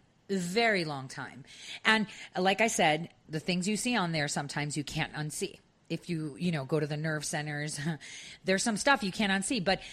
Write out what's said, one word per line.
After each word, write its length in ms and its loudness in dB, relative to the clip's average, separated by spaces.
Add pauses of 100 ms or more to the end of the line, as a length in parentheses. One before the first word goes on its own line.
(300)
very 560 2
long 220 -6
time. 360 -10 (400)
And 240 4 (300)
like 240 4
I 60 6
said, 420 4 (200)
the 100 -4
things 280 0
you 100 2
see 180 0
on 160 2
there, 160 0
sometimes 500 -2
you 60 0
can't 300 -4
unsee. 460 -6 (300)
If 200 -6
you, 300 -2
you 120 0
know, 140 0
go 140 2
to 80 0
the 100 -2
nerve 280 -2
centers, 540 -4 (320)
<laughs> 340 -16
there's 180 4
some 140 0
stuff 260 4
you 80 0
can't 200 2
unsee. 320 0
But 180 2 (120)